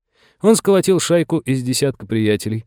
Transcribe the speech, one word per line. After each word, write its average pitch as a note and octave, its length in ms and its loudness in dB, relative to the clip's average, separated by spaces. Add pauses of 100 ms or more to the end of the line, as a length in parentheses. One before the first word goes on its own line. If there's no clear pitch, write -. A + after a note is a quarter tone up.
(420)
Он G#3+ 140 6
сколотил F#3 440 2
шайку E3 380 0
из C3 240 -4
десятка B2+ 440 -4
приятелей, A2 600 -2